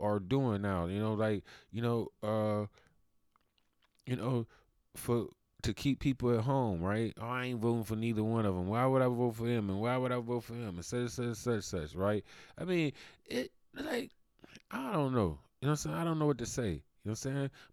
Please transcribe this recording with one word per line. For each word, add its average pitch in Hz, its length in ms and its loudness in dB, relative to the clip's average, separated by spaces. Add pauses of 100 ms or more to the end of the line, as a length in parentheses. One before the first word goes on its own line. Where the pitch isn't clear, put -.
are, 104 140 2
are 104 40 2
doing 107 440 2
now, 92 240 0
you 95 120 -2
know, 110 160 0
like, 107 280 2 (280)
you 110 120 -4
know, 117 260 0 (140)
uh, 107 440 2 (1400)
you 123 100 -2
know, 117 300 0 (500)
for 120 320 0 (360)
to 107 100 0
keep 139 260 0
people 123 360 2
at 110 80 2
home, 120 380 2
right? 107 380 0
"Oh, 113 60 -6
I 123 200 -2
ain't 123 140 -4
voting 117 240 2
for 110 120 -2
neither 110 280 0
one 110 220 2
of 95 100 2
'em. 90 120 0
Why 120 180 2
would 131 160 4
I 127 60 4
vote 120 280 2
for 117 100 -4
him? 113 240 2
And 95 100 0
why 120 180 0
would 127 140 0
I 123 80 0
vote 117 240 -2
for 113 100 -12
him?" 110 220 -6
And 87 80 -8
such, 123 260 -2
such, 120 260 -4
such, 110 280 0
such, 80 300 -4
right? 98 300 0 (340)
I 160 60 -6
mean, 170 280 2 (340)
it, 247 260 -4 (220)
like, 269 380 -4 (580)
I 247 220 -4
don't 139 220 2
know. 87 240 2 (220)
You 127 60 -2
know - 20 2
what - 20 2
I'm 151 60 2
saying? 151 200 -4
I 165 80 -2
don't 165 140 0
know 151 80 4
what 139 120 4
to 120 80 -4
say. 113 240 -2
You - 400 -6
know - 20 -2
what 110 140 -6
I'm 135 80 -2
saying? 139 160 -2 (220)